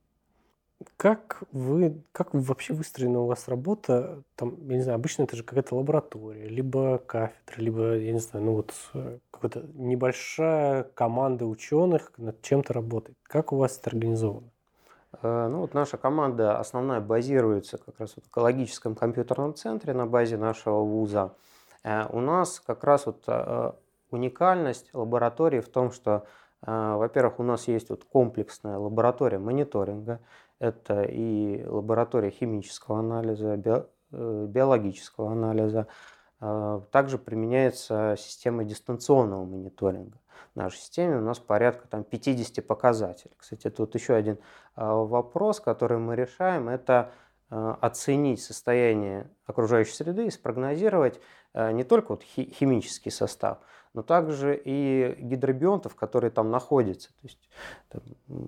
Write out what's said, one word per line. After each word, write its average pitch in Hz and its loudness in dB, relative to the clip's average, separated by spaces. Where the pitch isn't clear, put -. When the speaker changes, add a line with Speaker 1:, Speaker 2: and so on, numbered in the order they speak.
Speaker 1:
Как - 2
вы, 151 0
как - -4
вообще 135 -2
выстроена 127 -2
у 120 0
вас 120 -4
работа? 131 -2
Там, 120 -6
я 127 0
не 131 2
знаю, 127 0
обычно 127 -2
это 127 -2
же 117 -10
какая-то 131 -2
лаборатория, 110 -2
либо 131 0
кафедра, 113 -6
либо, 113 0
я 110 -2
не 117 0
знаю, 110 -4
ну 113 4
вот, 107 -4
э, 127 -10
какая-то - -6
небольшая 135 0
команда 123 0
ученых 156 2
над 113 -10
чем-то 139 2
работает. 113 -4
Как 151 -2
у 139 0
вас 135 2
это - -6
организовано? 113 -2
Speaker 2:
Э, 117 0
ну 156 -2
вот 170 -6
наша 143 0
команда 127 2
основная 123 -2
базируется 113 2
как - -20
раз 110 -10
вот - -20
в - -20
экологическом 120 0
компьютерном 123 -2
центре 131 -6
на 123 -2
базе 117 2
нашего 107 0
вуза. 104 0
Э, 107 -2
у 113 -4
нас 175 0
как - -6
раз 143 6
вот, - -6
э, 120 -2
уникальность 131 0
лаборатории 120 2
в - -8
том, 127 2
что, 104 0
э, 110 -2
во-первых, 117 2
у - -2
нас 120 0
есть 113 -2
вот - -8
комплексная 110 0
лаборатория 110 2
мониторинга. 113 -4
Это 113 -2
и 107 -2
лаборатория 110 0
химического 110 -4
анализа, 110 -2
био-, 110 0
э, 113 -6
биологического 107 0
анализа. 110 0
Э, 107 -4
также 135 2
применяется 110 0
система 120 -4
дистанционного 107 2
мониторинга 95 -4
в - -12
нашей 95 -6
системе. 170 -2
У 110 -2
нас 117 -2
порядка 117 2
там 107 -6
пятидесяти 120 -2
показателей. - 0
Кстати, - -8
тут 110 -4
еще 123 2
один, 107 2
э, 113 -8
вопрос, 120 0
который 117 0
мы 117 -2
решаем, 135 -2
это, 127 2
э, 110 -4
оценить 135 0
состояние 107 0
окружающей 113 2
среды 180 -4
и - -2
спрогнозировать, 139 0
э, 110 0
не 120 0
только 113 4
вот 101 -6
хи-, - -8
химический - 0
состав, - -2
но 113 -8
также 143 2
и 135 0
гидробионтов, 131 0
которые 117 0
там 110 0
находятся. 120 0
То - -20
есть, - -20
там, - -14
э, 131 -14